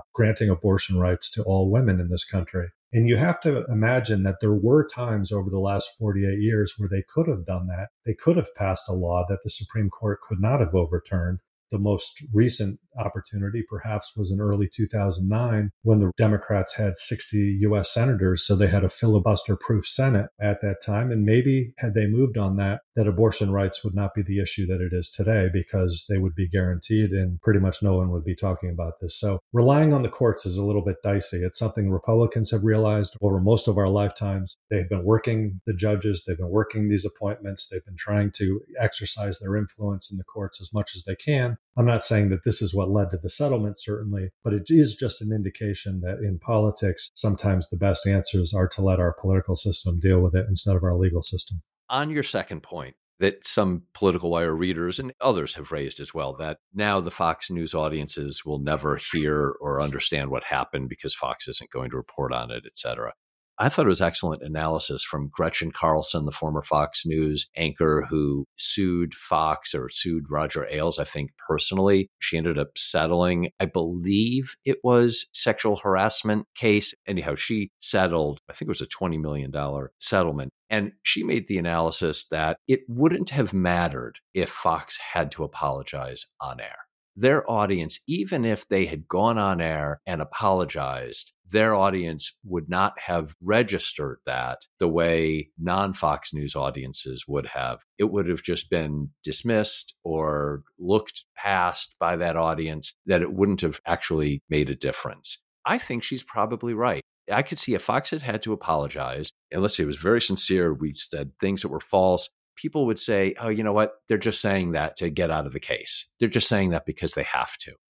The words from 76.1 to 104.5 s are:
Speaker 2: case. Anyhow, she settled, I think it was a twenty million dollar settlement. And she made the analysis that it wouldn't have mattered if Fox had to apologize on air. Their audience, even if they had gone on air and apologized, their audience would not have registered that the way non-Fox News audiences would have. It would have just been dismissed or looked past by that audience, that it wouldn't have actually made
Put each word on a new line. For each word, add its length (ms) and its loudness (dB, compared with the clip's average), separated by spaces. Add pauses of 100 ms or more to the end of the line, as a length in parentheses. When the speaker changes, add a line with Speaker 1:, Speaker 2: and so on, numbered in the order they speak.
Speaker 2:
case. 400 2 (100)
Anyhow, 300 -2
she 340 -2 (100)
settled, 600 0 (100)
I 40 -14
think 140 -10
it 20 -4
was 120 -6
a 60 -8
twenty 320 -4
million 320 -6
dollar 480 -6
settlement. 500 0 (220)
And 220 -2 (100)
she 180 0
made 260 -2
the 100 -2
analysis 720 0
that 260 -2 (100)
it 200 2
wouldn't 420 0
have 240 -2
mattered 640 0 (180)
if 160 -2
Fox 480 -4
had 360 -4
to 100 -6
apologize 800 -6 (140)
on 220 -10
air. 160 -14 (380)
Their 360 4
audience, 560 0
even 380 -2
if 240 -2
they 160 2
had 220 -8
gone 300 2
on 240 2
air 460 -2
and 140 -4
apologized, 1120 -2 (120)
their 300 2
audience 580 0 (120)
would 240 -6
not 280 0
have 440 -4
registered 840 -2
that 340 -4 (200)
the 80 2
way 640 2 (100)
non-Fox 720 -2
News 220 -6
audiences 720 -6
would 200 -4
have. 340 -6 (180)
It 60 0
would 240 0
have 120 -2
just 280 -4
been 400 -2 (160)
dismissed 680 -2 (120)
or 580 -2 (160)
looked 460 -2 (100)
past 640 0
by 160 0
that 220 -2
audience, 560 -2 (120)
that 160 4
it 120 -2
wouldn't 260 2
have 260 -2
actually 640 0
made 200 2